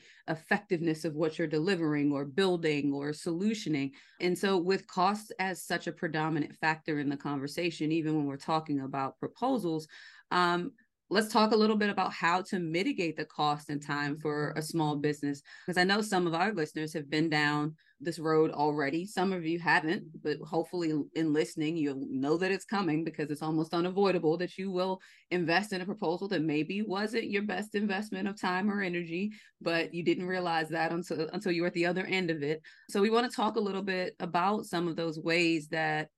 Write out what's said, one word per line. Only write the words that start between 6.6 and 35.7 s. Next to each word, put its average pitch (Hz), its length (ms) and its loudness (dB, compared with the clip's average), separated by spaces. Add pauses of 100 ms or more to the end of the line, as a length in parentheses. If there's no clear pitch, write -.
in 147 100 -2
the 143 80 0
conversation, 151 760 -2
even 156 240 0
when 147 100 0
we're 139 100 -4
talking 156 440 -2
about 135 400 -6
proposals, 170 680 -2 (460)
um, 175 400 2 (360)
let's 214 240 0
talk 220 200 6
a 226 40 6
little 214 200 6
bit 208 140 2
about 190 220 0
how 175 300 2
to 190 160 -4
mitigate 175 580 -2
the 151 100 -6
cost 151 420 -2
and 147 120 -4
time 147 380 -4
for 151 380 -2
a 156 60 -2
small 151 340 0
business, 143 440 -2 (260)
'cause - 100 -2
I 180 80 6
know 202 160 4
some 196 260 2
of 160 80 0
our 190 180 2
listeners 156 420 -4
have 147 140 -6
been 156 200 2
down 151 480 0 (220)
this 165 200 -4
road 156 320 4
already. 151 560 0
Some 196 260 0
of 175 140 -4
you 170 120 0
haven't, 170 460 2 (180)
but 151 180 -2
hopefully 165 520 -2 (220)
in 156 180 2
listening, 160 460 0
you'll 139 320 -2
know 139 260 0
that 185 160 2
it's 185 140 -4
coming 165 380 0
because 156 260 -4
it's 143 100 -6
almost 156 320 0
unavoidable 180 640 2
that 175 220 -6
you 190 120 -4
will 185 300 0 (300)
invest 180 420 2
in 185 80 -2
a 180 60 -6
proposal 190 420 -2
that 170 140 0
maybe 160 400 0
wasn't 214 480 -4
your 202 140 0
best 208 300 -4
investment 202 540 -2
of 196 100 -10
time 190 320 0
or 202 120 -2
energy, 175 500 -4 (300)
but 165 320 0
you 170 80 -4
didn't 170 240 2
realize 170 420 0
that 165 240 0
until, 165 400 -2
until 185 200 0
you 170 100 2
were 175 60 2
at 175 60 -4
the 170 120 2
other 180 180 0
end 185 260 0
of 156 120 -2
it. 156 180 -2 (300)
So 202 100 2
we 214 80 6
wanna 240 220 4
talk 220 260 0
a 233 40 0
little 190 200 -2
bit 185 400 -2
about 185 460 0
some 170 220 -2
of 160 80 -4
those 165 220 -4
ways 165 500 2
that 156 500 -2